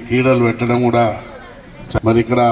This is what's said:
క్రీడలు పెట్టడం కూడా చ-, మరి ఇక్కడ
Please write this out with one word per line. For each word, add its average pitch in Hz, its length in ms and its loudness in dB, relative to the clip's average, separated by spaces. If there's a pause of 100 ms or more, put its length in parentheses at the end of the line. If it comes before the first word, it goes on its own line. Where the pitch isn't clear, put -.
క్రీడలు 127 420 2
పెట్టడం 120 300 0 (100)
కూడా 117 160 2 (840)
చ-, - 160 -4
మరి 113 180 2
ఇక్కడ 123 160 0 (120)